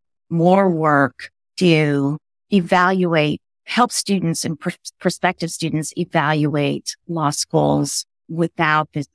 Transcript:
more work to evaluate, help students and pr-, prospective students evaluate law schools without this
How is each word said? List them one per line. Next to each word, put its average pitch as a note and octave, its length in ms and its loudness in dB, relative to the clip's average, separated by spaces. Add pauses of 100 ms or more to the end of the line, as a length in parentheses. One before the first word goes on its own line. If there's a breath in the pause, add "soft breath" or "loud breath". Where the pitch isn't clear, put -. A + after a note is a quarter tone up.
(280)
more F3+ 400 4
work D3+ 640 0 (280)
to D3+ 600 2 (340)
evaluate, F3+ 880 2 (240)
help - 280 0
students E3 520 -2
and D#3 140 -6
pr-, - 120 -8 (280)
prospective F3 520 -2
students D#3 460 -6
evaluate D3 1000 -2 (100)
law D#3+ 240 -2
schools D3 760 -2 (220)
without D#3+ 640 0
this D3 220 -6